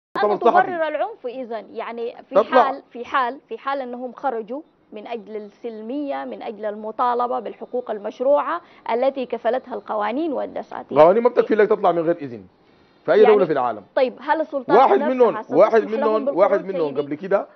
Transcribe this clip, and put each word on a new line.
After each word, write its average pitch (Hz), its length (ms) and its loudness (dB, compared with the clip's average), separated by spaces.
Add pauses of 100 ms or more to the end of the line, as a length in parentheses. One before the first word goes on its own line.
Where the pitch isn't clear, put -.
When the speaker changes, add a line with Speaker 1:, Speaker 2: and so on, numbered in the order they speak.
(180)
Speaker 1:
أنت 392 80 0
Speaker 2:
مؤتمر 370 260 2
صحفي. 370 160 4
Speaker 1:
تبرر 339 200 -4
العنف 320 380 -6
إذن، 233 480 -10
يعني 233 420 -8 (140)
في - 60 0
Speaker 2:
تطلع. 226 280 6
Speaker 1:
حال، 277 180 -2 (100)
في 240 140 -12
حال، 262 340 -2 (100)
في 226 80 -10
حال 277 240 -6
أنهم 247 320 -10
خرجوا 226 480 -6 (320)
من 214 140 -16
أجل 214 280 -10
السلمية، 233 880 -8
من 220 160 -12
أجل 214 240 -10
المطالبة 240 760 -2
بالحقوق 233 520 -8
المشروعة 262 720 0 (300)
التي 262 340 0
كفلتها 247 500 -4
القوانين 226 580 -4
والدساتير. 208 680 -6
Speaker 2:
قوانين 185 240 6
ما 247 60 4
بتكفي 233 260 0
لك 208 140 4
تطلع 196 220 2
من 170 100 0
غير 165 140 0
إذن 120 280 -12 (600)
في 156 80 2
أي 202 80 6
Speaker 1:
يعني 214 120 8
Speaker 2:
دولة 208 120 4
في 156 80 0
العالم. 123 280 -2 (140)
Speaker 1:
طيب 254 240 2
هل 302 220 -2
السلطات 277 360 0
Speaker 2:
واحد 269 220 6
Speaker 1:
نفسها 294 140 -2
Speaker 2:
منهم، 226 300 4
Speaker 1:
ستسمح - 140 -2
Speaker 2:
واحد 220 240 6
Speaker 1:
لهم 202 100 -4
Speaker 2:
منهم، 220 340 0
Speaker 1:
بالخروج 160 120 -2
Speaker 2:
واحد 190 280 2
منهم 180 240 -2
Speaker 1:
سلمي؟ 139 120 -6
Speaker 2:
قبل 143 140 -4
كده 190 400 -2